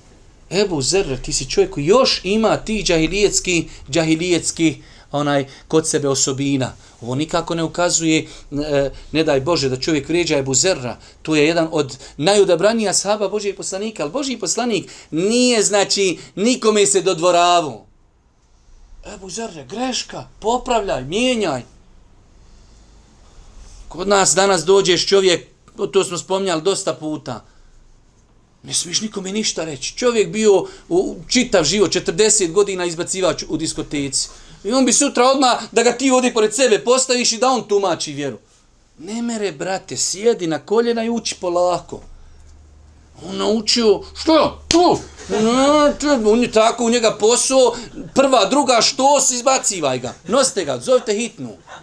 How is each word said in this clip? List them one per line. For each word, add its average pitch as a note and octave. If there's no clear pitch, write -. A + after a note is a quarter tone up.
Ebu F3
Zer, C#3+
ti D#3
si C3
čovjek F#3+
koji C#3+
još B3+
ima G3+
ti G#3+
džahilijetski, E3
džahilijetski, D#3+
onaj, C#3+
kod D#3+
sebe C#3+
osobina. C3+
Ovo A#2+
nikako E3
ne E3
ukazuje, E3
e, C#3+
ne D#3
daj C#3+
Bože, C#3
da B2+
čovjek D3
vrijeđa D#3+
Ebu C3+
Zerra. C3
To D#3
je D3
jedan E3
od D3
najodabranija F#3+
sahaba G#3
Božijeg G3+
poslanika, G3
ali D3
Božji C4+
poslanik G#3
nije, A3+
znači, F#3+
nikome G#3+
se F#3+
dodvoravao. E3+
„Ebu F#3+
Zerre, F3
greška, G3+
popravljaj, A3
mijenjaj.” G3
Kod F3+
nas G3
danas F#3
dođeš F3+
čovjek, F#3+
to F#3+
smo F3
spominjali F#3
dosta F3+
puta, C#3
ne C3+
smiješ E3+
nikome G3+
ništa G#3
reći. D3+
Čovjek A3+
bio G#3
u, F3+
čitav A#3
život, F3
četrdeset F#3
godina G3
izbacivač E3+
u D#3
diskoteci. C#3+
I G3+
on C4
bi A#3+
sutra B3
odmah C4
da A#3
ga A#3
ti B3+
ovdje B3
pored G#3+
sebe B3
postaviš B3
i A3+
da B3
on B3
tumači F#3+
vjeru. C#3
Ne G#3
mere, A3
brate, F3
sjedi G3+
na D#3
koljena A3+
i A3+
uči A3+
polako. F3+
On F#3+
naučio, G#3+
„Što? D4+
Tu!” E4+
Ne, C4+
tu, B3+
on A#3+
je A#3
tako A3+
u A#3
njega A3+
posao, A#3+
prva, C4
druga, B3
što C4+
se -
izbacivaj F#3+
ga. A#2
Nosite G#3+
ga, C3+
zovite A#3
hitnu. G3+